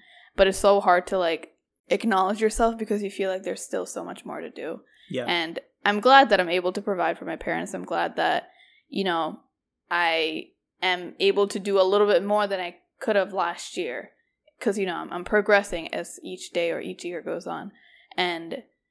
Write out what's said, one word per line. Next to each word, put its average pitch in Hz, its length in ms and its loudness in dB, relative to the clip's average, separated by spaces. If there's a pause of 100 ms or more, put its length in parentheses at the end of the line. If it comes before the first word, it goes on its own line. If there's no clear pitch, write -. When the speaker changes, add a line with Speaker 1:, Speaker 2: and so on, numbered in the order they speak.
(380)
Speaker 1:
But 190 100 8
it's 190 100 2
so 202 220 6
hard 185 280 4
to, 190 100 0
like, 165 320 -2 (400)
acknowledge 202 500 2
yourself 226 380 2
because 214 260 -2
you 196 80 -6
feel 190 180 -2
like 190 140 -4
there's 190 180 -6
still 185 240 -6
so - 200 -10
much - 180 -12
more - 160 -12
to 160 100 -12
do. - 300 -10 (300)
Speaker 2:
Yeah. 123 180 -6
Speaker 1:
And 170 320 -4 (260)
I'm 208 140 0
glad 254 300 8
that 196 100 6
I'm 180 100 0
able 180 220 0
to 202 100 -6
provide 170 380 -2
for - 60 -14
my 165 100 -6
parents. 170 380 -6
I'm 180 100 -8
glad 170 320 -4
that, 160 320 0 (400)
you 196 160 -2
know, 170 380 -2 (500)
I 165 540 0 (360)
am 180 380 -2
able 196 300 4
to 208 100 -6
do 196 220 2
a - 20 6
little 202 240 6
bit 196 160 4
more 208 240 2
than 190 140 -4
I 175 160 -10 (240)
could 214 160 0
have 190 160 0
last 175 420 -6
year. 156 360 -8 (500)
'Cause, 202 160 0
you 196 80 -2
know, 175 100 -4
I'm, 160 160 -8
I'm 175 140 -8
progressing 202 680 2
as - 300 -8
each 185 280 -12
day 170 200 -2
or 160 80 -4
each - 240 -10
year 175 180 -10
goes - 240 -8
on. 170 280 -10 (420)
And, 170 480 -6 (280)